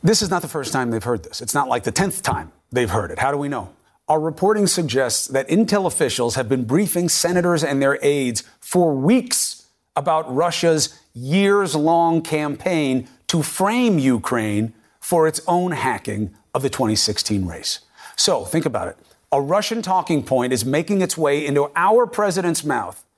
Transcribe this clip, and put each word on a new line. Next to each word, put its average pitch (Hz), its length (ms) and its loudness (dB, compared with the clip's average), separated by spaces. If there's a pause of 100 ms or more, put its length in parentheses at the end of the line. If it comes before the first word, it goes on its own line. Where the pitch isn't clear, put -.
this 208 200 2
is 185 80 -4
not 180 100 0
the 170 80 -8
first - 240 -6
time 123 200 -2
they've 113 100 -2
heard 117 220 -2
this. - 180 -12
It's - 120 -2
not 139 120 0
like 123 160 0
the 120 80 -2
tenth 185 320 -2
time 82 300 -4 (180)
they've 120 180 2
heard 92 220 -2
it. - 80 -10
How 139 140 0
do 143 60 -2
we 143 100 -4
know? 110 240 -8 (360)
Our 156 120 2
reporting 185 480 2
suggests 131 580 0
that 131 220 -2
intel 202 360 2
officials 127 520 0
have 123 120 -2
been 127 160 0
briefing 175 440 0
senators 175 560 0
and 139 180 0
their 139 200 2
aides 139 420 0 (160)
for 170 340 2
weeks 156 720 0 (300)
about 160 360 -2
Russia's 160 640 0 (160)
years-long 165 1080 2
campaign 151 840 -2 (180)
to 160 160 0
frame 214 560 2
Ukraine 113 760 0 (280)
for 160 260 2
its 156 220 -2
own 180 240 2
hacking 107 600 -4 (220)
of 131 80 -2
the 139 80 0
twenty 110 240 0
sixteen 104 520 -2
race. - 340 -8 (340)
So, 139 300 0
think 160 200 -2
about 113 240 -2
it. - 80 -12 (360)
A 139 80 2
Russian 202 420 -2
talking 170 400 0
point 127 300 0
is 117 120 0
making 165 360 0
its 185 180 -2
way 147 260 2
into 143 300 0
our 214 320 4
president's 180 580 -2
mouth. 113 400 -4 (140)